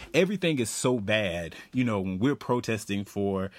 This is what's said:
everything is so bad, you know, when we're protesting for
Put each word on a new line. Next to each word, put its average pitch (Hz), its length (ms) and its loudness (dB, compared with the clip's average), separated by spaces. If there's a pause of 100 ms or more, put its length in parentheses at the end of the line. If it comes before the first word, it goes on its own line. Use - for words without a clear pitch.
(140)
everything 170 460 2
is 113 100 0
so 127 300 2
bad, 95 560 0 (160)
you 127 100 2
know, 110 180 0
when 92 200 -2
we're 135 160 2
protesting 110 680 -2
for 98 540 0